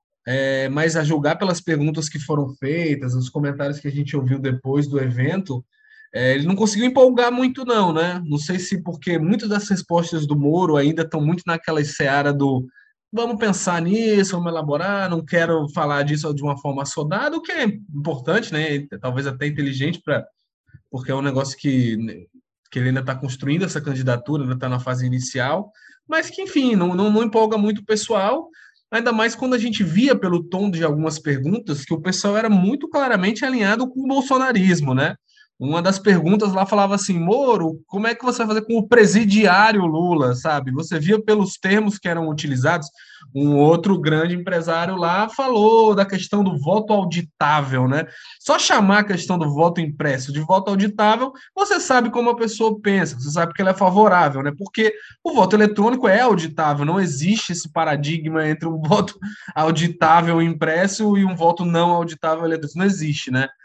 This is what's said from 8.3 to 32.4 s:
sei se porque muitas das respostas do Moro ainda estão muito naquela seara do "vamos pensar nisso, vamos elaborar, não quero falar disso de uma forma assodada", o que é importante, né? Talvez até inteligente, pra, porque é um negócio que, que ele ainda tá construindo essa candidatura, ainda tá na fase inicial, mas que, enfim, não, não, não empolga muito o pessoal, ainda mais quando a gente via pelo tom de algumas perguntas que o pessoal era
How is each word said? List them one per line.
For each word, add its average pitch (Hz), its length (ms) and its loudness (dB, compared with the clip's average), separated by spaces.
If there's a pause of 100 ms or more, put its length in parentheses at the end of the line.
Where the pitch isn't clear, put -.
sei 180 220 -4
se 185 240 -6
porque 175 340 -4
muitas 190 320 0
das 208 180 -2
respostas 170 600 -2
do 147 100 0
Moro 156 400 2
ainda 156 240 2
estão 160 180 -4
muito 160 280 0
naquela 165 360 -2
seara 143 480 0
do 139 360 0 (440)
"vamos 233 260 -4
pensar 190 440 -2
nisso, 202 520 0
vamos 175 180 -4
elaborar, 165 580 -2
não 165 160 -4
quero 165 440 0
falar 147 340 -2
disso 151 280 -2
de 143 120 -6
uma 143 120 -2
forma 139 280 -6
assodada", 190 520 -4
o 330 60 -6
que 339 100 -12
é 320 140 -4
importante, 160 880 -4
né? 151 320 -4 (160)
Talvez 131 240 -4
até 135 220 -6
inteligente, 147 580 -4
pra, 135 180 -2 (680)
porque 127 200 -8
é 135 40 -2
um 139 80 -4
negócio 135 340 -2
que, 123 400 0 (720)
que - 80 -8
ele 127 120 0
ainda 131 140 -2
tá 131 120 -6
construindo 143 500 -4
essa 156 160 -6
candidatura, 131 640 -4
ainda 127 120 -4
tá 127 140 -6
na 123 100 -2
fase 127 280 -4
inicial, 127 640 -4 (360)
mas 320 220 -2
que, 381 140 -10
enfim, 254 320 0
não, 180 180 2
não, 202 180 0
não 220 120 2
empolga 220 340 2
muito 208 220 0
o - 60 -18
pessoal, 214 640 -2 (420)
ainda 233 200 0
mais 220 220 0
quando 254 220 -2
a - 20 0
gente 220 260 -2
via 220 320 4
pelo 175 280 0
tom 190 260 -4
de 165 140 -2
algumas 156 340 0
perguntas 151 680 -2
que - 100 -4
o 156 80 -4
pessoal 190 360 -2
era 220 140 0